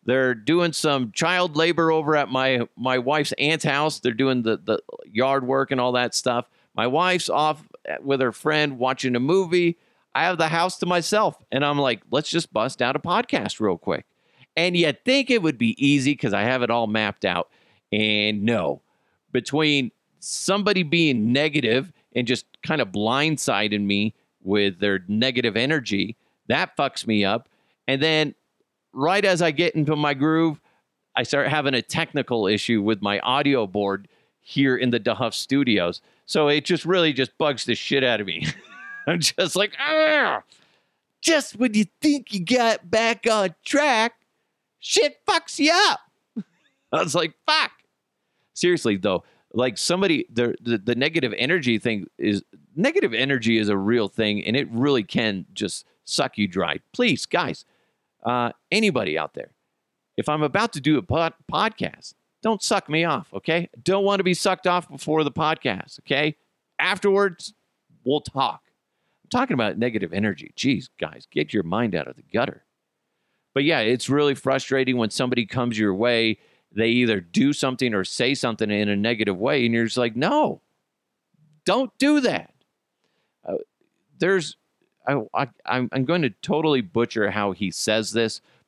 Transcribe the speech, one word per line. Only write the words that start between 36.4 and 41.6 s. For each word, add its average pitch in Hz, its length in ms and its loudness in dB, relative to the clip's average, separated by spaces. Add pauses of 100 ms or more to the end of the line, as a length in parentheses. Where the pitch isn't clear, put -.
it 147 160 2
just 170 220 -2
really 170 260 2
just 127 260 -4
bugs 143 280 -2
the 117 100 0
shit 139 300 0
out 113 160 2
of 101 60 -6
me. 82 200 -6 (300)
<laughs> - 300 -12
I'm 175 120 0
just - 360 -2
like, 302 240 -2
"Ah!" 302 640 0 (800)
Just 302 360 0
when 233 160 0